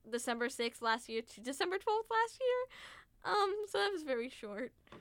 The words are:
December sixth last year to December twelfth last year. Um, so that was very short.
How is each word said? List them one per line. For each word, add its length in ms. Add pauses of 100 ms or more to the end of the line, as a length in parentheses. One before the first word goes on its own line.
December 400
sixth 320
last 280
year 120
to 200
December 380
twelfth 320
last 280
year. 920
Um, 220 (140)
so 100
that 120
was 120
very 260
short. 420 (300)